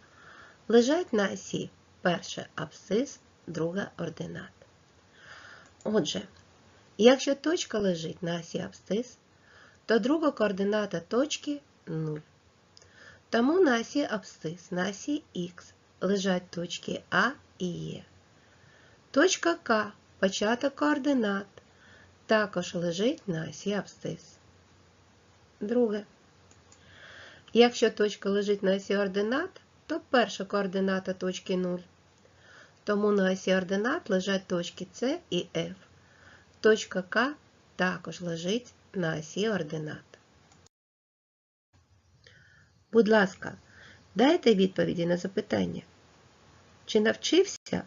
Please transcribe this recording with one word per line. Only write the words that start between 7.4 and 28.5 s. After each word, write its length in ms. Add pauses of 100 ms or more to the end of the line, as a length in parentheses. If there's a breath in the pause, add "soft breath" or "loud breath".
лежить 440
на 160
осі 200
абсцис, 580 (680 soft breath)
то 140
друга 320
координата 680
точки — 640 (240)
нуль. 340 (1120 loud breath)
Тому 300
на 200
осі 320
абсцис, 600
на 180
осі 340 (320)
Х 180 (280)
лежать 480
точки 640
А 200 (280)
і 360
Е. 80 (1080 soft breath)
Точка 440
К, 360 (280)
початок 560
координат, 720 (760 soft breath)
також 500
лежить 520
на 220
осі 240
абсцис. 640 (1200)
Друге. 460 (1500 loud breath)
Якщо 360
точка 400
лежить 340